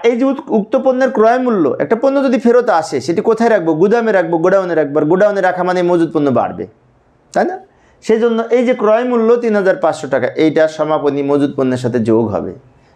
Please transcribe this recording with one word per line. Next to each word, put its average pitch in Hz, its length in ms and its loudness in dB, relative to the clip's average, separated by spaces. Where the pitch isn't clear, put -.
এই 240 140 2
যে 262 60 0
উত-, 269 240 -2
উক্ত 214 280 -2
পণ্যের 262 340 0
ক্রয় 226 280 2
মূল্য, 214 400 0
একটা 147 180 -2
পণ্য 277 280 0
যদি 262 140 0
ফেরত 240 300 2
আসে 156 320 0
সেটি 170 200 -2
কোথায় 226 300 2
রাখবো? 165 240 2
গুদামে 214 380 2
রাখবো, 170 260 0
গোডাউনে 180 360 0
রাখবো। 147 240 -2
আর 151 60 0
গোডাউনে 196 360 2
রাখা 180 220 0
মানে 180 200 0
মজুদ 175 300 0
পণ্য 147 180 0
বাড়বে, 92 360 -2
তাই 190 120 0
না? 370 160 -6
সেই 226 180 0
জন্য 226 220 0
এই 233 240 0
যে 214 80 2
ক্রয় 220 300 0
মূল্য 240 320 2
তিন 226 200 0
হাজার 190 200 2
পাঁচশো 156 320 -2
টাকা, 127 180 -2
এইটা 156 420 2
সমাপনী 147 540 -2
মজুদ 143 340 0
পণ্যের 127 220 0
সাথে 123 200 -2
যোগ 113 300 2
হবে। 90 240 -6